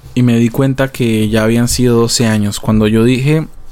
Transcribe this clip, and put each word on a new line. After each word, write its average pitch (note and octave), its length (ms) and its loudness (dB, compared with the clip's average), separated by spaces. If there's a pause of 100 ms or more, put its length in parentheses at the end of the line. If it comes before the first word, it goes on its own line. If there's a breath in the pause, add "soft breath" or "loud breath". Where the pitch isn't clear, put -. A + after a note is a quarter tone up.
(180)
y B2 60 2
me A#2+ 120 2
di A#2 120 2
cuenta C3+ 400 0
que A2 400 -2
ya A2 160 0
habían A#2 240 0
sido B2 320 2
doce A#2 260 0
años. G#2 320 -2
Cuando G#2+ 300 0
yo A2+ 160 2
dije, C3+ 420 0 (260)